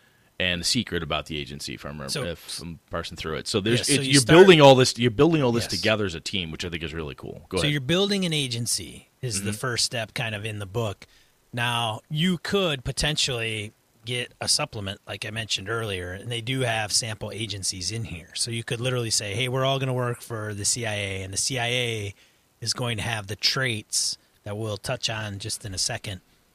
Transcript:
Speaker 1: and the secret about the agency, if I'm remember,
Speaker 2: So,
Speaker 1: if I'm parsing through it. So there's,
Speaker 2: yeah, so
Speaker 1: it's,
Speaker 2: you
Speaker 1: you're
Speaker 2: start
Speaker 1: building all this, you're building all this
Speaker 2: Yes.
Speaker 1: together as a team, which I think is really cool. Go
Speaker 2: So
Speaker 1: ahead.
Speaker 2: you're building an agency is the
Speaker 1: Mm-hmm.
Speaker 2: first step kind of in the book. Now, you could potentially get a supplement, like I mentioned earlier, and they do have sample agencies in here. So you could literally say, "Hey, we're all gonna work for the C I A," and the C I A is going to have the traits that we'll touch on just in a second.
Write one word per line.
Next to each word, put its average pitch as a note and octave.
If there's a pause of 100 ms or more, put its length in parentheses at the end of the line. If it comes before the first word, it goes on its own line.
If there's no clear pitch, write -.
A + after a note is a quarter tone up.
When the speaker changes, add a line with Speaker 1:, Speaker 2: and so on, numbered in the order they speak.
(400)
Speaker 1:
and F2+
the E2+
secret F#2
about D2+
the D#2
agency, C#2+
if -
I'm D2
remember, D2
Speaker 2:
So, -
Speaker 1:
if -
I'm D#2+ (100)
parsing E2+
through D#2+
it. C2
So A2
there's, A2+
Speaker 2:
yeah, C#3+
so C#3+
Speaker 1:
it's, C3+
Speaker 2:
you C3
Speaker 1:
you're C#3
Speaker 2:
start C3+
Speaker 1:
building F3+
all C#3
this, B2+
you're A#2+
building D3
all B2
this A#2
Speaker 2:
Yes. G2
Speaker 1:
together G#2+
as F2
a D#2+
team, F2
which D#2
I F2
think E2
is D#2
really D2+
cool. -
Go F#2
Speaker 2:
So F2+
Speaker 1:
ahead. D3
Speaker 2:
you're D3
building F#3+
an E3
agency A#2 (120)
is G2+
the G#2+
Speaker 1:
Mm-hmm. G#2+
Speaker 2:
first A#2+
step A2+
kind A#2
of G2+
in G#2+
the G2+
book. G#2 (480)
Now, A#2
you E3+
could E3+
potentially A#2 (320)
get B2
a G2
supplement, G#2
like G#2
I G#2+
mentioned G#2+
earlier, G2+
and G2
they A#2
do C3
have A2+
sample A2
agencies G2+
in A2+
here. E2
So -
you A2+
could A#2
literally B2
say, G#2
"Hey, B2+
we're C3
all C3+
gonna C3
work B2
for G#2+
the G2+
C A#2
I G#2+
A," G2
and F#2+
the F#2+
C -
I A#2+
A A#2 (440)
is A2
going A#2
to -
have A2
the G#2
traits - (260)
that G#2
we'll G#2+
touch -
on G#2+
just -
in G2+
a F2+
second. G#2 (360)